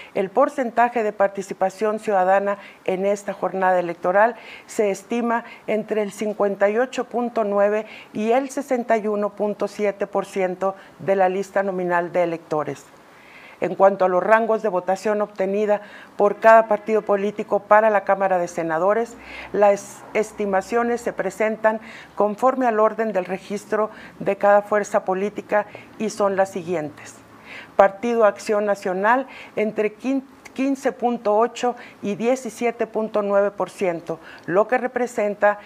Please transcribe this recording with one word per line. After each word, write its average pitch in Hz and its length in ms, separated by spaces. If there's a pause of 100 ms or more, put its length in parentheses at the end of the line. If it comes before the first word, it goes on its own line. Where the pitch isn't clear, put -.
(160)
el 190 140
porcentaje 240 720
de 208 100
participación 196 840
ciudadana 196 580 (280)
en 185 200
esta 202 280
jornada 185 460
electoral 180 560 (300)
se 208 240
estima 233 540 (240)
entre 214 340
el 202 100
cincuenta 202 580
y 208 80
ocho 254 280
punto 233 380
nueve 208 420 (280)
y 214 180
el 262 180
sesenta 247 480
y 208 100
uno 208 220
punto 202 380
siete 202 400
por 196 180
ciento 190 500 (240)
de 190 160
la 185 140
lista 196 320
nominal 175 500
de 180 120
electores. 160 600 (800)
En 180 140
cuanto 196 280
a 185 60
los 180 120
rangos 220 400
de 220 60
votación 185 540
obtenida 202 600 (340)
por 202 240
cada 226 260
partido 208 340
político 202 600
para 214 280
la 202 140
Cámara 190 340
de 175 120
Senadores, 180 640 (380)
las 202 500 (100)
estimaciones 214 840
se 185 140
presentan 220 640 (360)
conforme 247 520
al 214 140
orden 214 320
del 185 100
registro 202 640 (300)
de 196 160
cada 202 280
fuerza 208 420
política 202 600 (320)
y 220 120
son 202 260
las 190 160
siguientes. 165 640 (640)
Partido 220 480
Acción 208 400
Nacional 202 640 (280)
entre 214 400
quin-, 269 300 (280)
quince 269 380
punto 233 460
ocho 233 400 (240)
y 202 140
diecisiete 233 720
punto 214 360
nueve 202 300
por 185 180
ciento, 170 500 (260)
lo 196 220
que 247 100
representa 208 880